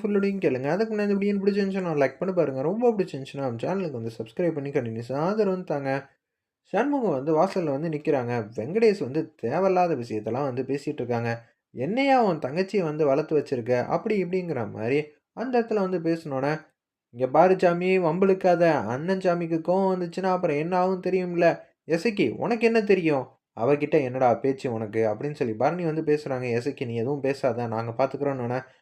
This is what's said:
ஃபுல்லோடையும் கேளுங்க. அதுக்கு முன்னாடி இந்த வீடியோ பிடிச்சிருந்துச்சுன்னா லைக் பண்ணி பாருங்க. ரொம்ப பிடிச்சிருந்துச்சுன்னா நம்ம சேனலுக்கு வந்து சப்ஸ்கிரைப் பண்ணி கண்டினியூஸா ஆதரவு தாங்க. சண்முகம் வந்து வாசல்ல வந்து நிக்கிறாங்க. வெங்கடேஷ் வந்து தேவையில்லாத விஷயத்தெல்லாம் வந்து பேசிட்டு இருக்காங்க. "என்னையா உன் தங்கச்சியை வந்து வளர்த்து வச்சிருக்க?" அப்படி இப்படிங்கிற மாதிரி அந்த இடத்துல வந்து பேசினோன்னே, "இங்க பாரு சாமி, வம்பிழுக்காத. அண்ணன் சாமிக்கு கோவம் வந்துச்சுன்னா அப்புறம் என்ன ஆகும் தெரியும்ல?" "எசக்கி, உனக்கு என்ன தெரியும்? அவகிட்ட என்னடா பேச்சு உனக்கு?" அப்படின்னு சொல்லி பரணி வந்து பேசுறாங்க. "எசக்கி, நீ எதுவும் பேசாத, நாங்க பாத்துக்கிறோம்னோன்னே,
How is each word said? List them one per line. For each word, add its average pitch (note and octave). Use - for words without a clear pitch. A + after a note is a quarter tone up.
ஃபுல்லோடையும் G3+
கேளுங்க. D3
அதுக்கு G#3+
முன்னாடி G#3
இந்த G3+
வீடியோ G3+
பிடிச்சிருந்துச்சுன்னா G3
லைக் C3+
பண்ணி F3+
பாருங்க. C3+
ரொம்ப A3+
பிடிச்சிருந்துச்சுன்னா D#3+
நம்ம C3
சேனலுக்கு F3
வந்து A2+
சப்ஸ்கிரைப் E3+
பண்ணி C#3+
கண்டினியூஸா A#2+
ஆதரவு F#3
தாங்க. C#3
சண்முகம் B3+
வந்து D3
வாசல்ல F3
வந்து C#3+
நிக்கிறாங்க. B2
வெங்கடேஷ் G3+
வந்து D3+
தேவையில்லாத F3+
விஷயத்தெல்லாம் A2+
வந்து C3
பேசிட்டு C#3
இருக்காங்க. A#2
"என்னையா B3
உன் F3+
தங்கச்சியை F3+
வந்து D3+
வளர்த்து D3+
வச்சிருக்க?" B2
அப்படி F#3
இப்படிங்கிற E3
மாதிரி A#2+
அந்த B3
இடத்துல A3
வந்து F#3
பேசினோன்னே, D#3
"இங்க B2
பாரு E3+
சாமி, F#3
வம்பிழுக்காத. F3
அண்ணன் D#3
சாமிக்கு F3
கோவம் F#3+
வந்துச்சுன்னா F3+
அப்புறம் F3+
என்ன E3+
ஆகும் F#3
தெரியும்ல?" F3
"எசக்கி, E3+
உனக்கு A3+
என்ன A3+
தெரியும்? D#3+
அவகிட்ட C#3+
என்னடா B2+
பேச்சு C3+
உனக்கு?" A2
அப்படின்னு C3+
சொல்லி A#2+
பரணி D#3
வந்து D#3
பேசுறாங்க. D3
"எசக்கி, B2
நீ A#2
எதுவும் C3
பேசாத, B2+
நாங்க A#2
பாத்துக்கிறோம்னோன்னே, C3